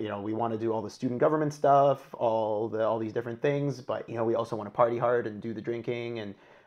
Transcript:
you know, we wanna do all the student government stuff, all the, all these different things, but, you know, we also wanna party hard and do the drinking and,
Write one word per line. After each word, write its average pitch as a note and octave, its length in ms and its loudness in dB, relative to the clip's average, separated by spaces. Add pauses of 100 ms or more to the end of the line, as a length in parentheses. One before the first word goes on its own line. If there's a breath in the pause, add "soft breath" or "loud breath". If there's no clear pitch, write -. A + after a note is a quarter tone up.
you A2 80 -4
know, G2+ 120 -4
we G#2 120 -4
wanna A2+ 260 -2
do A2+ 140 0
all A2 100 -2
the G2 80 -8
student B2 300 -4
government D3+ 320 2
stuff, C#3 600 4
all A2 540 0
the, G#2+ 160 -2
all A2 140 0
these A2 140 -4
different A#2 280 -6
things, C#3+ 400 0
but, - 280 -6
you A2+ 80 -6
know, A2+ 80 2
we A2+ 100 2
also A2+ 220 -2
wanna G#2 140 -6
party A#2+ 280 4
hard A#2+ 300 2
and G#2 120 -8
do A2+ 140 -6
the G#2+ 60 -6
drinking A#2 580 -4
and, G#2 160 -8 (320 loud breath)